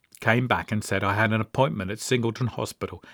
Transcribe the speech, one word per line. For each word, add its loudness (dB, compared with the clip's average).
came 4
back 0
and 0
said -2
I 2
had 4
an 2
appointment -2
at -8
Singleton 0
Hospital -8